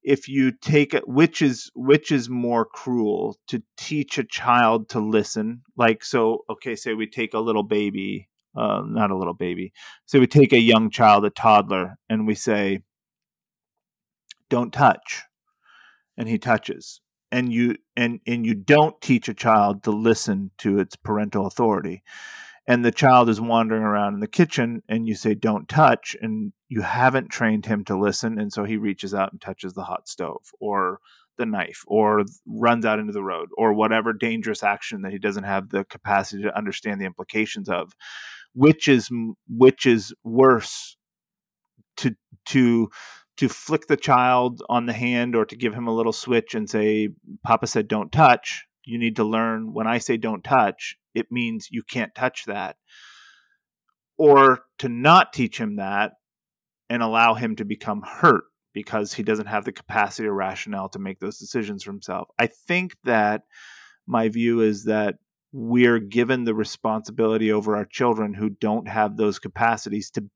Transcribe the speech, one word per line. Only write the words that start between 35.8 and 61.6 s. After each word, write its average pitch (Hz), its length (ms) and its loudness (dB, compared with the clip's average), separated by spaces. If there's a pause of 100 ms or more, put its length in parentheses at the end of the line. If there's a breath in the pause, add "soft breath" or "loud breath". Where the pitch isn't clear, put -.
capacity 98 580 -4
to 104 140 -6
understand 101 440 -6
the 95 60 -4
implications 101 640 -6
of. 87 240 -6 (640 loud breath)
Which 147 320 4
is, 127 240 4 (380)
which 127 380 4
is 113 360 2
worse, 120 760 2 (1000)
to, 120 180 -2 (320)
to, 117 420 4 (500 loud breath)
to 135 100 2
flick - 400 -6
the 147 80 2
child 123 720 2
on 120 180 0
the 120 60 -2
hand 120 420 -2
or 110 100 2
to - 120 -8
give 120 180 -4
him 120 140 -8
a 113 60 -2
little 113 180 0
switch 117 420 -2
and 107 160 -6
say, 107 380 0 (340)
"Papa 113 240 2
said 107 220 -2
don't 107 240 -4
touch. - 520 4 (200)
You 117 140 -8
need 117 180 -2
to 113 80 2
learn 110 480 -2
when 110 160 -4
I 117 100 0
say 117 180 0
don't 110 280 -6
touch, 117 520 0 (180)
it 117 160 -4
means - 400 -6
you 165 120 -8
can't - 320 -6
touch - 320 -6
that." 98 300 -8 (1400 soft breath)
Or 139 440 8 (180)
to 135 100 -4
not 139 440 4
teach 113 260 -4
him 104 180 -6
that 101 360 -2 (760)
and 120 160 -2
allow 113 300 4
him 113 200 -4
to 107 100 -8
become 104 380 -8
hurt - 420 2 (300)
because 104 380 -6
he 113 100 -8
doesn't 107 240 -2
have 104 180 -6
the 127 80 -8
capacity 107 540 -4
or 104 80 -4
rationale 95 540 -6
to 101 100 -16
make 98 220 -10
those 101 180 -10
decisions 104 460 -8